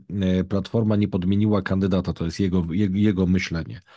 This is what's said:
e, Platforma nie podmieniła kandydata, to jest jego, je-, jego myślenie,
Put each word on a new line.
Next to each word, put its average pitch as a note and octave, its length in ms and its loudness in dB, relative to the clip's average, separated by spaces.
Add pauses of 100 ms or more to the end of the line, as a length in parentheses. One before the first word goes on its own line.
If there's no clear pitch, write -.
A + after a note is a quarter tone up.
(200)
e, F#2 240 2
Platforma G#2+ 520 0
nie G#2 120 2
podmieniła G2+ 540 0
kandydata, F#2+ 500 0
to - 120 -4
jest E2 160 -4
jego, F#2 300 2
je-, G2 220 0
jego G2 340 2
myślenie, F2 540 -2 (160)